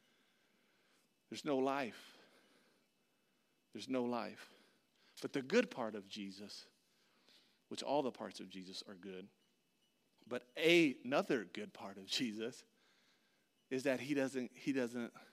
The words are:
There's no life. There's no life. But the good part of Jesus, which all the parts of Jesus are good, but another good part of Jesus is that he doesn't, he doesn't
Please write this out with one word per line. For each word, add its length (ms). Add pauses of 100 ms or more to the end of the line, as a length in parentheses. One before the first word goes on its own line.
(1300)
There's 160
no 120
life. 600 (1600)
There's 160
no 160
life. 440 (720)
But 100
the 120
good 260
part 240
of 140
Jesus, 580 (1000)
which 160
all 180
the 100
parts 280
of 100
Jesus 380
are 80
good, 320 (1000)
but 200 (100)
another 960
good 200
part 240
of 100
Jesus 560 (1080)
is 140
that 160
he 160
doesn't, 400
he 180
doesn't 400 (200)